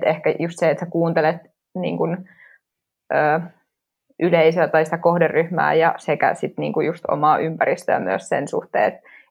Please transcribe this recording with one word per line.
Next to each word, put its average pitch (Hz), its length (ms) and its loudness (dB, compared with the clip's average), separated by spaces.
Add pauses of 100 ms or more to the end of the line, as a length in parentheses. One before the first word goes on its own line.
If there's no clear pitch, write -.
ehkä 160 320 0
just 170 200 -6
se, 160 120 2
että 147 140 -2
sä 170 60 -8
kuuntelet 165 460 0 (380)
niinku, 165 320 -4 (1080)
ö, 151 280 2 (800)
yleisöä 165 480 4
tai 156 160 2
sitä 165 140 -4
kohderyhmää 165 760 2
ja 160 240 4
sekä - 360 0
sit - 240 -8
niinku 151 220 -2
just 151 280 -4
omaa 151 300 2
ympäristöä - 640 -2
myös - 280 -4
sen - 200 -2
suhteen, - 360 -2
et, - 160 -2 (300)